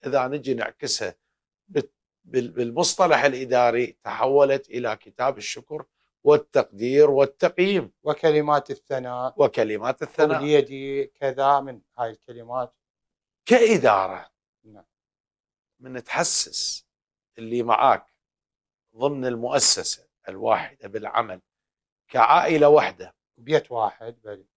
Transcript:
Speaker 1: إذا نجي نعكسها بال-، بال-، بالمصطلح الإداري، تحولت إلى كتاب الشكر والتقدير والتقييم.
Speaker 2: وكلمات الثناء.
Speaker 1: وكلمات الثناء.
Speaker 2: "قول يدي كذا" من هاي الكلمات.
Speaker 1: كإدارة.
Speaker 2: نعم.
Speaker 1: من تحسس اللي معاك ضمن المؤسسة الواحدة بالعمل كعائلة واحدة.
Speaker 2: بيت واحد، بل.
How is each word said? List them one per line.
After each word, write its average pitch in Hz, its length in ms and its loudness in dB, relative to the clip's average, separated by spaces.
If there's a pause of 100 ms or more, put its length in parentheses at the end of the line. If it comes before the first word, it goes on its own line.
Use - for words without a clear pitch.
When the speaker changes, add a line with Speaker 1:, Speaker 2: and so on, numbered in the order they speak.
Speaker 1:
إذا 131 220 -2
نجي 135 260 -6
نعكسها 113 600 -6 (540)
بال-، 147 220 -4 (340)
بال-، 123 260 -4
بالمصطلح 139 760 0
الإداري، 123 640 0 (180)
تحولت 135 680 0
إلى 117 260 -6
كتاب 127 420 -8
الشكر - 460 -14 (400)
والتقدير 139 880 2
والتقييم. 180 800 0 (100)
Speaker 2:
وكلمات 147 680 0
الثناء. 127 640 -8
Speaker 1:
وكلمات 117 680 -2
الثناء. 156 360 -2
Speaker 2:
"قول 147 100 -6
يدي 139 560 -2
كذا" 135 560 0
من 131 200 -14 (180)
هاي 117 120 -6
الكلمات. 120 640 -12 (720)
Speaker 1:
كإدارة. 123 840 2 (340)
Speaker 2:
نعم. 104 200 -20 (960)
Speaker 1:
من 127 240 -14
تحسس - 840 -4 (520)
اللي 117 240 -6
معاك 117 520 0 (840)
ضمن 135 300 -4
المؤسسة 123 800 -2 (220)
الواحدة 104 600 -4
بالعمل 104 520 -6 (680)
كعائلة 147 600 4
واحدة. - 460 4 (220)
Speaker 2:
بيت 131 360 -2
واحد، 113 520 -6
بل. 101 200 -16 (120)